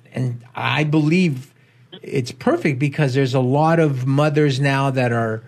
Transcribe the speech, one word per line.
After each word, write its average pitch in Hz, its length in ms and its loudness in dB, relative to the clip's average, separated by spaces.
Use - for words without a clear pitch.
and 123 300 -6
I 127 280 -2
believe 156 680 0
it's - 320 -6
perfect, 240 460 -2
because 143 340 -2
there's 131 200 0
a 139 60 2
lot 147 400 2
of 135 260 0
mothers 143 540 2
now 139 320 0
that 127 220 0
are 110 340 -4